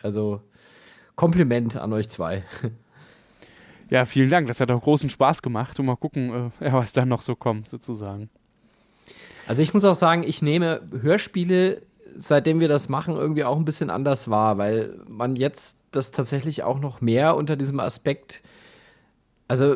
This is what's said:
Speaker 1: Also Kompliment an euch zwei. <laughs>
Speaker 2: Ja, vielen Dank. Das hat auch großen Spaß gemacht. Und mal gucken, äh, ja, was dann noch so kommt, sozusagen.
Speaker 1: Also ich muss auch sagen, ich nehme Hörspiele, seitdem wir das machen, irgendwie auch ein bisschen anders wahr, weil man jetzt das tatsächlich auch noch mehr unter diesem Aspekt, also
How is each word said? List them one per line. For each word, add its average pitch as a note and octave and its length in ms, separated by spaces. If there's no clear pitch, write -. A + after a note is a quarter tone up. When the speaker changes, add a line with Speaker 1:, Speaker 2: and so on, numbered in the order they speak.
Speaker 1:
Also G#2 360
Kompliment B2 600
an G#2+ 160
euch G#2+ 160
zwei. F2+ 360
<laughs> A#2 100
Speaker 2:
Ja, B2+ 180
vielen C3+ 240
Dank. E3 160
Das A#2+ 140
hat B2 100
auch A#2+ 120
großen D3 280
Spaß C#3 320
gemacht. A#2+ 380
Und C3+ 60
mal B2+ 100
gucken, B2 640
äh, D3 60
ja, C3 80
was A#2+ 180
dann B2+ 160
noch A#2+ 140
so B2 120
kommt, G#2+ 340
sozusagen. G#2 600
Speaker 1:
Also B2 140
ich D3+ 120
muss G3+ 100
auch F#3 120
sagen, E3+ 280
ich - 180
nehme E3 400
Hörspiele, F3+ 840
seitdem D#3+ 440
wir E3 80
das D3 200
machen, D#3 280
irgendwie D3+ 260
auch C3+ 140
ein D#3+ 80
bisschen D3 260
anders B2+ 400
wahr, G#2+ 280
weil G#2+ 500
man A#2+ 260
jetzt - 440
das C3+ 220
tatsächlich C#3+ 500
auch C3+ 160
noch C#3 220
mehr B2+ 360
unter D3 200
diesem C#3 240
Aspekt, - 640
also C3+ 280